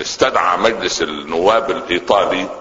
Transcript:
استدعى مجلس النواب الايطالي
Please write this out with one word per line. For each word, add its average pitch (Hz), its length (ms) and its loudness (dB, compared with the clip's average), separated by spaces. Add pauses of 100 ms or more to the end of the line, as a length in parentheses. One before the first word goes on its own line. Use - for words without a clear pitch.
استدعى 90 560 0
مجلس 95 460 0
النواب 82 680 0
الايطالي 90 760 0 (120)